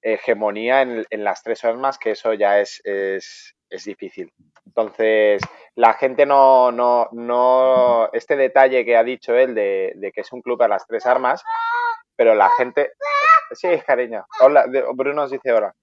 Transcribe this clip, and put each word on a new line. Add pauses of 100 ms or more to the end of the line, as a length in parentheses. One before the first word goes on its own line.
hegemonía
en,
en
las
tres
armas,
que
eso
ya
es,
es, (160)
es
difícil. (360)
Entonces, (320)
la
gente
no,
no,
no,
este
detalle
que
ha
dicho
él
de,
de
que
es
un
club
a
las
tres
armas, (720)
pero
la
gente... (600)
Sí, (180)
cariño, (160)
hola,
de-, (100)
Bruno
nos
dice
hola.